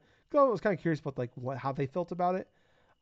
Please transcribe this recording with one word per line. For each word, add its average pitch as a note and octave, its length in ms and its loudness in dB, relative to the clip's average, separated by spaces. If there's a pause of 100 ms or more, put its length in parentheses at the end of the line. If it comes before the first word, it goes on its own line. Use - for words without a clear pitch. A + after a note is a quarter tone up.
(300)
'Cause D4 100 4
I - 20 8
was A#3 180 4
kinda G3+ 160 2
curious D#3+ 240 0
about, - 160 -8
like, B2 180 -6
what, B2+ 220 -6
how C3+ 160 -4
they C#3 140 -2
felt F3 260 -4
about F3+ 220 0
it. - 140 -6 (540)